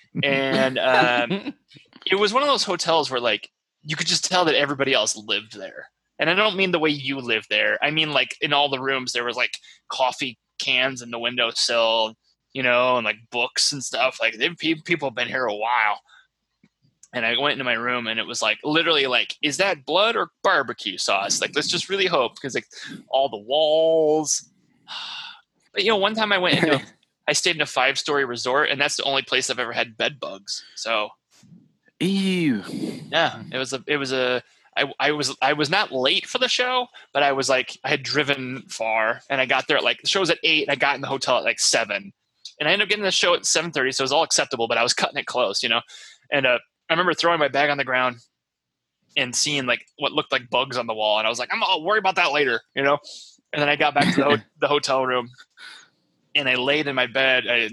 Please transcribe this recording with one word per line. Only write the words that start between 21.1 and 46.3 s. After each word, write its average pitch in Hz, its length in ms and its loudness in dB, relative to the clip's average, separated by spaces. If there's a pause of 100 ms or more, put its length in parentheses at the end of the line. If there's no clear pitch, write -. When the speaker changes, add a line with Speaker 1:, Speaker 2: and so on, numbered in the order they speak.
Speaker 2:
Like, 107 160 -2
let's 156 120 0
just 175 200 -4
really 190 180 0
hope," 143 320 0
'cause, 131 160 -6
like, 120 120 -6 (420)
all 135 220 0
the 107 80 -8
walls. 156 1080 2 (400)
<sighs> - 60 -16 (800)
But, 202 120 -2
you 208 40 2
know, 226 80 4
one 202 180 0
time 214 180 0
I 190 60 4
went 175 240 2
into 151 200 2 (220)
Speaker 4:
<laughs> - 240 -10
Speaker 2:
I 151 40 2
stayed 175 220 0
in 151 80 -2
a 139 40 -2
five-story 139 580 0
resort, 123 440 0
and 139 120 -2
that's 143 160 0
the - 80 -4
only 135 180 0
place 127 260 -2
I've 123 120 -2
ever 117 120 -4
had 117 240 -4
bed 127 240 -2
bugs. - 420 -10 (120)
So, 110 340 -2 (920)
Speaker 4:
Ew. 180 600 0 (480)
Speaker 2:
yeah, 139 320 0 (100)
it 127 60 -4
was 131 140 -4
a, 123 140 -6
it 147 100 0
was 135 160 -4
a, 127 300 0 (340)
I, 135 220 0
I 143 140 2
was, 135 280 -2
I 135 120 4
was 147 180 0
not 202 220 0
late 135 340 0
for - 120 -4
the 247 100 2
show, 247 400 0 (240)
but 143 100 2
I 143 100 6
was, 135 160 0
like, 127 360 0
I 135 60 -4
had 143 120 0
driven 131 680 -2
far, 113 520 0 (100)
and 135 100 0
I 127 60 0
got 131 220 0
there 147 80 4
at, - 80 0
like, 120 180 0
the - 60 -4
show 196 120 2
was 170 100 2
at 165 120 0
eight, 156 240 2
and 143 60 0
I - 20 0
got 139 220 2
in 135 40 -10
the 139 60 -6
hotel 131 320 0
at, 87 60 -4
like, 113 160 0
seven. 101 520 0 (460)
And 151 100 -2
I 170 40 4
ended 208 140 2
up 175 40 0
getting 208 140 0
the 190 80 0
show 175 220 2
at - 120 -2
seven 170 240 0
thirty, 135 220 0
so 135 100 -2
it 135 40 0
was 123 60 -2
all 156 120 4
acceptable, 131 440 0
but 117 100 0
I 113 40 2
was 123 120 2
cutting - 220 -2
it 135 100 -6
close, 110 360 0
you 123 60 0
know? 113 120 2 (520)